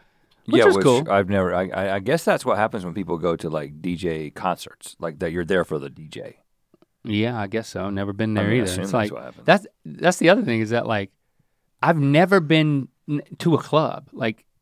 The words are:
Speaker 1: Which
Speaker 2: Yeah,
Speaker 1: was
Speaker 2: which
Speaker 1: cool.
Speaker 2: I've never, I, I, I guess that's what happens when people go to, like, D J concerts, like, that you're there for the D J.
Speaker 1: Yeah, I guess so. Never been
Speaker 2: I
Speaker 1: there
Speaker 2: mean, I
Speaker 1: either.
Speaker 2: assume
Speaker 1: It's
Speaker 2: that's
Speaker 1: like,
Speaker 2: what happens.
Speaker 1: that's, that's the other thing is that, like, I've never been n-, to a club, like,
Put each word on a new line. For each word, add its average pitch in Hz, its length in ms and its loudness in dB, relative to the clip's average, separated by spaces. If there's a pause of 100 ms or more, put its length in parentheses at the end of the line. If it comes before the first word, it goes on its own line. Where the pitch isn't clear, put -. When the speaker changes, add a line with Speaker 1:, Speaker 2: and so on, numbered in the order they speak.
(480)
Speaker 1:
Which - 120 2
Speaker 2:
Yeah, 113 60 6
Speaker 1:
was 139 120 8
Speaker 2:
which 131 60 2
Speaker 1:
cool. 135 260 4
Speaker 2:
I've 98 200 2
never, 92 240 0
I, 92 160 -2
I, 98 260 -4
I 101 40 -4
guess 131 260 -2
that's 180 180 0
what 110 140 0
happens 107 260 0
when 87 120 -10
people 87 240 -4
go 82 180 0
to, 82 120 -8
like, 73 320 -6
D 87 140 -4
J 80 360 -6
concerts, - 680 -8
like, 82 200 -8
that 85 120 -4
you're 87 140 -4
there 87 180 2
for 78 160 -6
the 69 100 -10
D 78 200 -18
J. - 300 -16 (680)
Speaker 1:
Yeah, 113 340 -2
I 101 80 -6
guess 110 220 -6
so. 98 200 -6
Never 101 220 -4
been 110 260 -2
Speaker 2:
I 101 40 0
Speaker 1:
there 98 80 0
Speaker 2:
mean, 123 100 2
I 113 40 0
Speaker 1:
either. 92 80 -2
Speaker 2:
assume 92 120 -4
Speaker 1:
It's 98 80 -6
Speaker 2:
that's 107 200 0
Speaker 1:
like, - 20 -
Speaker 2:
what 60 100 -12
happens. 64 220 -18
Speaker 1:
that's, 185 220 4 (180)
that's 156 320 0
the 165 120 4
other 214 120 6
thing 117 180 0
is 110 120 -2
that, 117 160 0
like, 101 240 -4 (720)
I've 165 160 4
never 170 400 4
been 151 480 2 (200)
n-, 147 140 -2 (160)
to 170 160 2
a 131 60 4
club, - 540 -2
like, 113 320 -6 (160)